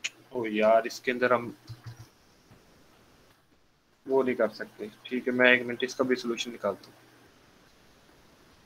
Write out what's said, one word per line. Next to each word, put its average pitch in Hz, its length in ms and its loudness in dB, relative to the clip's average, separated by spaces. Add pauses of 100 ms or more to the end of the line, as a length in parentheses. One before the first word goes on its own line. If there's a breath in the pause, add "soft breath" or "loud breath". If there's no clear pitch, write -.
(340)
ओ 123 120 -4
यार, 110 400 2
इसके - 260 -6
अंदर 123 200 2
हम 117 220 -2 (2500)
वो 135 160 2
नहीं 123 140 0
कर 113 140 2
सकते। 107 380 -12 (180)
ठीक 123 220 -4
है, 123 60 -2
मैं 127 180 8
एक 123 140 4
मिनट 120 180 -6
इसका 127 200 -4
भी 127 120 2
solution 120 340 -6
निकालता 101 360 -6
हूँ, - 80 -20 (1700)